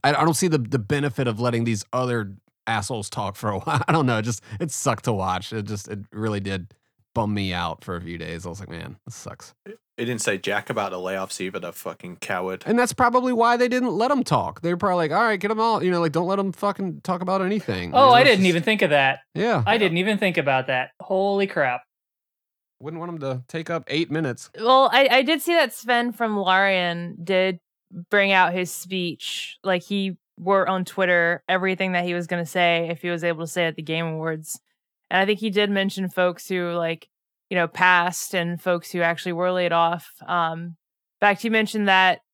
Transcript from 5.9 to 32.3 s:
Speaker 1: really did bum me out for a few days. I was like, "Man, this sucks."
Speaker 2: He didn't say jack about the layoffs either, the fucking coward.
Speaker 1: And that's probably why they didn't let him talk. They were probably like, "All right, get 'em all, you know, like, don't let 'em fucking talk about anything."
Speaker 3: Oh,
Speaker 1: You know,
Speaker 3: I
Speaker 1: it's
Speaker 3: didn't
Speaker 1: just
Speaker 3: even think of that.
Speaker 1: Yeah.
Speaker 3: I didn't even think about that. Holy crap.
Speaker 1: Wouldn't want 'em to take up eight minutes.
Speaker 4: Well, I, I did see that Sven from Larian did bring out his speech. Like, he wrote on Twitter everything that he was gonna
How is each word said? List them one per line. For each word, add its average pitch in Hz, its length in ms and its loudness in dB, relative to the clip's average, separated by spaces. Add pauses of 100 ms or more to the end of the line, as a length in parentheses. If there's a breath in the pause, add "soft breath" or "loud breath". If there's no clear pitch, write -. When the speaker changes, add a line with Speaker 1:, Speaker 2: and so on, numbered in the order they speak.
Speaker 1:
really 107 280 -4
did 95 320 -6 (440)
bum 107 180 0
me 98 180 -2
out 87 300 -4
for 90 140 -8
a 85 40 -8
few 85 180 -10
days. 82 280 -10
I 87 40 -8
was 92 100 -12
like, - 80 -16
"Man, 82 280 -12 (100)
this 120 100 -16
sucks." - 380 -18 (420)
Speaker 2:
He 120 80 -4
didn't 117 160 -4
say 107 160 -2
jack 101 320 -4
about 104 220 -4
the 90 80 -8
layoffs 95 420 -6
either, 95 180 -6
the 85 140 -10
fucking 87 440 -12
coward. 92 500 -6
Speaker 1:
And 226 120 2
that's 247 140 0
probably 254 400 2
why 233 240 4
they 247 120 2
didn't 247 240 0
let 220 180 2
him 277 120 2
talk. 98 380 -2
They 170 100 -2
were 180 60 -2
probably 175 320 0
like, 139 100 -2
"All 226 60 4
right, 214 160 0
get 202 100 -2
'em 220 80 -2
all, 220 240 2
you 180 80 2
know, 175 120 2
like, 160 100 2
don't 165 140 0
let 196 120 0
'em 196 140 -2
fucking 196 480 -4
talk 180 220 -4
about 190 180 0
anything." 147 540 -2
Speaker 3:
Oh, 240 40 6
Speaker 1:
You 269 120 8
know, - 20 10
Speaker 3:
I 240 80 10
Speaker 1:
it's 269 80 8
Speaker 3:
didn't 208 120 6
Speaker 1:
just 190 100 6
Speaker 3:
even 165 140 2
think 214 180 2
of 170 80 2
that. 139 300 4 (140)
Speaker 1:
Yeah. 185 320 0
Speaker 3:
I 220 120 2
didn't 180 180 2
even 196 220 0
think 185 180 0
about 135 300 0
that. 127 240 -2 (100)
Holy 196 460 0
crap. 135 340 -2 (1000)
Speaker 1:
Wouldn't 160 200 -10
want 175 120 -8
'em 165 80 -10
to 131 280 -6
take 165 220 -8
up 165 160 -4
eight 156 240 -2
minutes. 143 400 -2 (100)
Speaker 4:
Well, 262 320 6
I, 269 180 6
I 254 120 6
did 302 180 2
see 339 140 0
that 285 180 2
Sven 240 400 0
from 220 240 -2
Larian 185 880 2
did 185 340 2 (520)
bring 196 220 4
out 180 200 6
his 180 180 -4
speech. - 960 -8
Like, 185 180 0
he 190 360 -4 (200)
wrote 190 300 2
on 185 160 0
Twitter 175 640 2
everything 185 440 0
that 175 120 0
he 180 80 -2
was 175 140 -4
gonna 175 180 -4